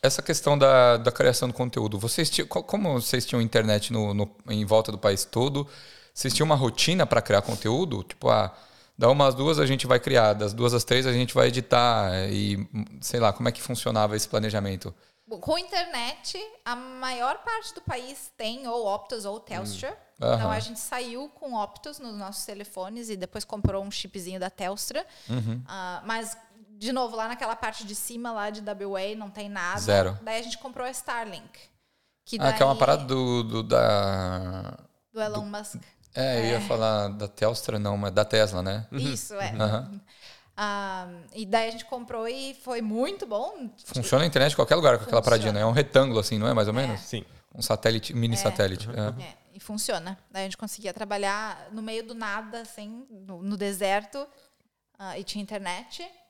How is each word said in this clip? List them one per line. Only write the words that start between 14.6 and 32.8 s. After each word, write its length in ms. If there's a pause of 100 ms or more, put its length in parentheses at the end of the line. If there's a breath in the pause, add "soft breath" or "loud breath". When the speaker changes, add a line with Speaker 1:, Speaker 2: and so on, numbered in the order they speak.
Speaker 2:
Bom, 140
com 180
internet, 800 (260)
a 120
maior 640
parte 340
do 80
país 560
tem 300
ou 180
Optus 400
ou 140
Telstra. 500
Speaker 1:
Hum. 280
Speaker 2:
Então, 160
Speaker 1:
Aham. 180
Speaker 2:
a 80
gente 200
saiu 500
com 260
Optus 420
nos 180
nossos 300
telefones 640
e 60
depois 280
comprou 400
um 60
chipzinho 500
da 120
Telstra. 520 (240 loud breath)
Speaker 1:
Uhum. 380
Speaker 2:
Ah, 400
mas, 320 (400)
de 140
novo, 240
lá 120
naquela 280
parte 320
de 80
cima, 360
lá 200
de 100
W 360
A, 180
não 160
tem 180
nada. 300
Speaker 1:
Zero. 420
Speaker 2:
Daí 180
a 40
gente 160
comprou 260
a 60
Starlink. 680 (680)
Que 160
Speaker 1:
Ah, 140
que 80
é 40
uma 100
Speaker 2:
daí 40
Speaker 1:
parada 260